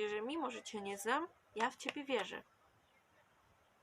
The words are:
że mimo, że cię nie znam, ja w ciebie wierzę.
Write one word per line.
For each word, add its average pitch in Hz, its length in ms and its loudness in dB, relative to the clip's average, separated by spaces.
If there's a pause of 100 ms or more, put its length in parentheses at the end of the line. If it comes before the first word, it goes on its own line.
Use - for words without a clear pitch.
że 214 120 0
mimo, 262 300 0
że 214 120 -6
cię 214 180 -6
nie 196 160 -4
znam, 277 300 2 (280)
ja 226 140 4
w - 60 -8
ciebie - 280 -4
wierzę. 240 400 0 (1400)